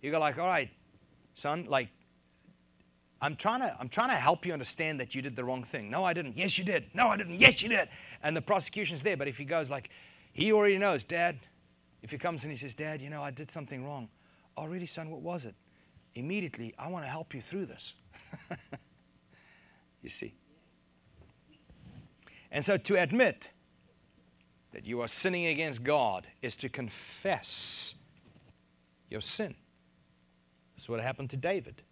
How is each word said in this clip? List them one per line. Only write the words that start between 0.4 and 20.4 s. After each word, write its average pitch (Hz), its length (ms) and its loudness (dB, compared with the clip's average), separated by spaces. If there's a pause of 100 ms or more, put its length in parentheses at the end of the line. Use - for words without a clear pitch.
right, 160 220 2 (640)
son, 151 320 -2
like, 123 240 2 (1300)
I'm 143 140 -2
trying 233 260 0
to, 214 180 -2
I'm 127 100 -6
trying 233 200 2
to 247 60 4
help 151 300 4
you 175 80 -2
understand 156 460 -2
that 123 160 -6
you 131 60 -4
did 131 140 -6
the 127 80 -4
wrong 127 200 -4
thing." 110 260 -8
"No, 151 140 0
I 175 100 2
didn't." 143 240 -4
"Yes, 185 200 0
you 190 60 0
did." 180 300 0
"No, 233 140 4
I 208 100 4
didn't." 180 220 -6
"Yes, 254 240 10
you 214 60 -2
did." 196 200 2 (320)
And 156 160 2
the 156 40 0
prosecution's 175 600 0
there. 180 160 2
But 139 100 -2
if 123 100 -6
he 143 80 -8
goes 156 240 0
like, 139 200 -6 (420)
he 202 220 4
already 208 240 8
knows, 185 260 4
"Dad," 170 360 0 (640)
if - 100 -12
he 147 60 -6
comes 160 260 -2
and 151 80 -6
he 139 60 -8
says, 127 160 -10
"Dad, 156 280 -6
you 139 80 -12
know, 147 140 -8
I 143 80 -6
did 139 200 -12
something 135 340 -8
wrong." 139 240 -8 (480)
"Oh, 151 80 -8
really, 175 200 -6
son? 160 240 -8
What 156 120 -10
was 160 240 -6
it?" 104 100 -12 (600)
Immediately, 139 640 -4
I 131 80 -8
wanna 170 200 -6
help 160 260 -8
you 131 80 -8
through 175 260 -6
this. - 260 -12 (560)
<laughs> 170 60 -6 (1500)
You - 80 -14
see? - 260 -12 (2250)